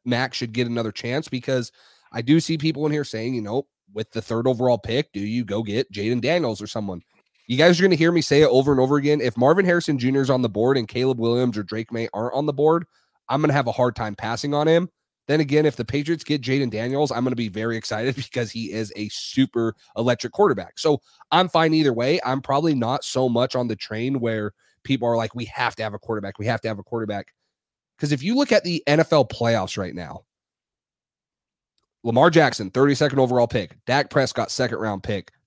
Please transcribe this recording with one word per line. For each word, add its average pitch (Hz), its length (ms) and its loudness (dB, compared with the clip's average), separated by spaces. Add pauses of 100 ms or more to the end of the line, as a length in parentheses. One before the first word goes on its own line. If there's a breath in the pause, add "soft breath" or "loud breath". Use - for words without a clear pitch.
Mac 123 300 -2
should 117 180 -8
get 120 140 0
another 117 240 -4
chance, 123 380 -6
because 127 420 -4 (400 soft breath)
I 120 120 -6
do 151 180 4
see 160 180 -2
people 151 280 -2
in 147 40 0
here 151 140 -2
saying, 113 300 -6
you 113 80 -4
know, 117 240 -4 (260)
with 110 180 -8
the 113 120 -8
third 117 260 -2
overall 123 300 2
pick, 117 340 -4
do 101 80 -8
you 113 240 -4
go 104 180 -4
get 104 300 -4
Jaden 110 280 -4
Daniels 131 400 -2
or 104 60 -10
someone? 98 360 -8 (440)
You 123 100 -2
guys 165 220 6
are 180 40 2
gonna 196 120 4
hear 160 160 4
me 170 120 2
say 143 200 4
it 143 60 8
over 135 240 4
and 131 80 4
over 135 160 4
again. 147 240 2
If 120 160 -2
Marvin 156 300 6
Harrison 165 320 2
Junior 131 240 2
is 131 80 0
on 127 120 2
the 117 60 0
board 117 300 2
and 110 100 -4
Caleb 127 320 -2
Williams 117 360 0
or 107 60 -4
Drake 110 300 -8
May 117 200 -6
aren't 117 220 -6
on 147 120 -2
the 143 60 -2
board, 156 340 2 (420)
I'm 139 120 -2
gonna 151 120 2
have 139 160 2
a 107 40 -2
hard 123 220 0
time 107 220 -6
passing 117 380 -6
on 151 120 0
him. 170 220 4 (400)
Then 151 120 2
again, 151 260 2
if 143 100 0
the 117 80 -6
Patriots 147 400 -4
get 143 180 -2
Jaden 131 280 -2
Daniels, 131 420 -2
I'm 120 100 -2
gonna 123 140 0
be 117 120 -2
very 110 280 -4
excited 113 400 -4
<laughs> - 0 -
because 120 340 -6
he 113 220 -8
is 107 240 -6
a 107 140 -8
super 117 640 -2 (200 soft breath)
electric 120 360 0
quarterback. 123 460 0
So 147 220 0 (300 soft breath)
I'm 180 180 4
fine 160 240 2
either 151 200 4
way. 127 320 0
I'm 131 160 -2
probably 147 340 0
not 123 300 -2
so 131 240 0
much 120 260 0
on 123 140 -2
the 107 80 -4
train 123 420 -6
where 110 340 -2 (320)
people 123 240 0
are 117 80 2
like, 113 180 -2
"We 120 120 -8
have 120 300 -4
to 110 60 -8
have 107 100 -6
a 101 60 -10
quarterback. 101 400 -8
We 104 80 -8
have 117 160 -2
to 113 60 -6
have 107 100 -6
a 104 40 -14
quarterback." 104 520 -8 (640)
'Cause 147 140 -2
if 131 100 -2
you 208 140 -2
look 277 160 2
at 208 120 4
the 175 220 -2
N 190 140 4
F - 120 0
L 143 140 4
playoffs 113 500 -2
right 95 180 -6
now, 85 300 -12 (1800)
Lamar 127 260 6
Jackson, 131 400 4
thirty-second 139 480 2
overall 123 300 4
pick, 101 280 -6 (100)
Dak 131 220 0
Prescott, 123 420 -2
second 120 280 -2
round 101 240 -4
pick, 101 300 -6 (140)